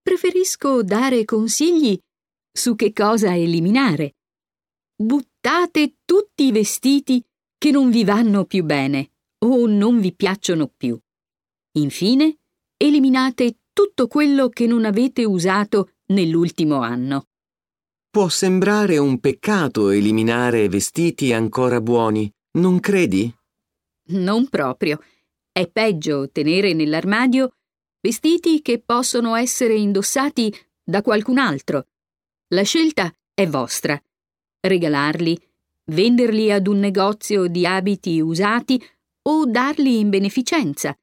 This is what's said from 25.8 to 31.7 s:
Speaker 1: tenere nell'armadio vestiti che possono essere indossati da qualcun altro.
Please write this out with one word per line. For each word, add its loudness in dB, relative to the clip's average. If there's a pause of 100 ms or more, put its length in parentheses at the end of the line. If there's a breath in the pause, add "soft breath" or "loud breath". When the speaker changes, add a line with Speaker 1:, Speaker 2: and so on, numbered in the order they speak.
Speaker 1:
tenere 0
nell'armadio 0 (440)
vestiti 0
che -2
possono -2
essere -2
indossati -2 (260 loud breath)
da -2
qualcun 0
altro. -4 (600)